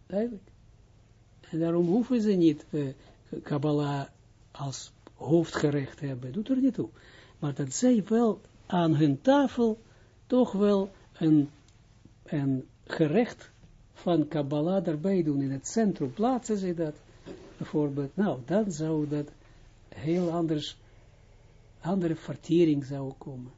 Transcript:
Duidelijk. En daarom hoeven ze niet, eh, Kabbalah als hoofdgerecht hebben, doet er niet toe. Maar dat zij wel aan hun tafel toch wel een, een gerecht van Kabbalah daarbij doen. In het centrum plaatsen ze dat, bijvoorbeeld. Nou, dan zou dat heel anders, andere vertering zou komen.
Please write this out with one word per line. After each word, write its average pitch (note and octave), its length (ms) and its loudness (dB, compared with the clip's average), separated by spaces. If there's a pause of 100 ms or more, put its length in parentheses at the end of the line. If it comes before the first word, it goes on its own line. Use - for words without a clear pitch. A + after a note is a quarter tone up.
Duidelijk. G#3+ 420 -4 (1000)
En D#3+ 100 -4
daarom E3+ 280 2
hoeven A#3 340 2
ze G#3 100 2
niet, E3 380 4
eh, D3+ 120 -2 (640)
Kabbalah D3 640 -2 (540)
als - 300 -10 (220)
hoofdgerecht D3 840 0
hebben, C3 320 -8
doet G#3 180 -6
er B3+ 120 0
niet C4+ 120 2
toe. A#2+ 160 -6 (500)
Maar C#3+ 140 -4
dat C3 200 -4
zij B3 340 2
wel A3+ 340 2 (240)
aan E3 300 2
hun C#3+ 260 2
tafel B3 600 2 (460)
toch B3 240 2
wel G3 400 2 (260)
een, D#3 320 4 (720)
een C3+ 440 -2 (180)
gerecht E3+ 640 0 (420)
van D#3+ 340 0
Kabbalah D3+ 580 -2
daarbij F3 380 0
doen. C#3 180 0
In C3+ 100 -2
het C3+ 160 -8
centrum F3 460 -2
plaatsen A3+ 440 -2
ze F#3 160 -4
dat, D#3+ 200 -4 (640)
bijvoorbeeld. C#3+ 580 -4
Nou, F3 300 -2
dan G3+ 260 0
zou D#3 360 -2
dat D3 200 -4 (600)
heel E3 420 -2
anders, D#3+ 460 -2 (1040)
andere E3+ 340 -2
vertering D#3 720 0
zou C3+ 320 -8
komen. B2+ 400 -14